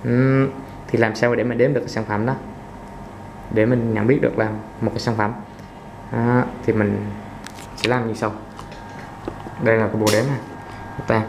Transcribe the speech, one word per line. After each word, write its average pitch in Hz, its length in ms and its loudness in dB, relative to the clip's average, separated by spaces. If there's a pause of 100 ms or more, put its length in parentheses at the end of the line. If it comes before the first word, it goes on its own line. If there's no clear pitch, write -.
Ừm, 131 460 4 (380)
thì 117 120 2
làm 110 160 4
sao 120 200 4
để 110 80 2
mà 120 120 0
đếm 127 180 6
được 123 60 2
cái - 100 -6
sản 110 160 -4
phẩm 107 200 0
đó, 127 80 2 (1160)
để 107 140 6
mình 117 280 4
nhận 107 140 2
biết 135 140 6
được - 160 2
là 110 120 2 (320)
một 110 80 2
cái 107 100 -4
sản 113 160 0
phẩm. 107 180 2 (800)
Đó, 120 320 4 (220)
thì 113 80 4
mình 104 380 2 (640)
sẽ - 140 0
làm 120 180 2
như 110 60 -2
sau. 107 180 0 (1300)
Đây 113 140 6
là 110 100 4
cái - 80 -2
bộ 107 180 4
đếm 113 120 4 (840)
ha. 113 200 4